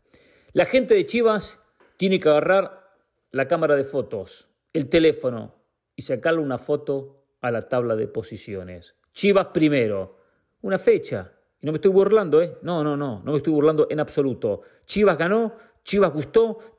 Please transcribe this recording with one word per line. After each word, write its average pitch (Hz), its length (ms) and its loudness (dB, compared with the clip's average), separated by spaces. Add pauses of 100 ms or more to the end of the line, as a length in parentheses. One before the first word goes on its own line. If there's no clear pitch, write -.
(540)
La 175 100 4
gente 247 300 2
de 190 120 4
Chivas 220 540 0 (360)
tiene 190 220 0
que 180 100 2
agarrar 170 680 0 (340)
la 131 160 -2
cámara 156 300 2
de 139 80 0
fotos, 117 640 -8 (260)
el 143 140 -2
teléfono 139 640 0 (400)
y - 60 -18
sacarle 165 400 -2
una 135 160 -4
foto 139 720 -8 (160)
a 123 80 -2
la 113 180 -6
tabla 120 260 -2
de 110 140 -4
posiciones. 95 880 -14 (160)
Chivas 190 360 2
primero, 120 680 0 (460)
una 190 160 -4
fecha, 139 520 0 (300)
y 135 60 -10
no 156 60 -4
me 160 40 -6
estoy 190 140 2
burlando, 190 500 4
¿eh? 170 220 -4
No, 165 200 -4
no, 147 140 -2
no, 135 260 -6
no 135 100 -6
me 151 40 0
estoy 147 160 -2
burlando 151 380 4
en 151 100 -2
absoluto. 127 640 -4 (240)
Chivas 190 320 2
ganó, 214 340 -2 (320)
Chivas 196 260 2
gustó, 220 480 0 (200)